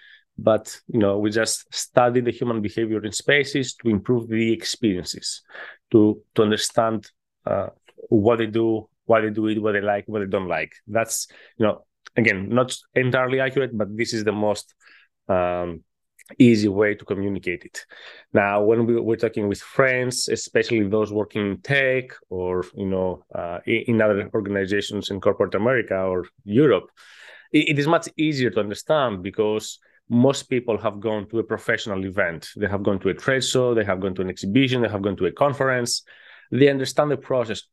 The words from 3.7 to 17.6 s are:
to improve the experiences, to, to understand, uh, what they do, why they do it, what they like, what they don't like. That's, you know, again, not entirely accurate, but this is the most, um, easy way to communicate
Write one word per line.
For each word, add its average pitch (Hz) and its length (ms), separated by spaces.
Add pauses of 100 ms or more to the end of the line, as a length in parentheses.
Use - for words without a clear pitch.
to 117 140
improve 110 380
the 113 260
experiences, - 920 (480)
to, 107 300 (140)
to 113 60
understand, 110 680 (340)
uh, 98 220 (420)
what 113 280
they 113 100
do, 110 420 (160)
why 113 160
they 107 80
do 107 180
it, 107 140
what 107 120
they 101 80
like, 104 260
what 107 120
they 101 60
don't 95 220
like. 80 260 (140)
That's, 110 400 (300)
you 113 100
know, - 180 (300)
again, 101 340
not 127 260 (200)
entirely 127 440
accurate, 131 380
but 104 180
this 110 180
is 110 100
the 104 80
most, 104 420 (560)
um, 87 540 (560)
easy 113 280
way 104 280
to - 100
communicate 95 600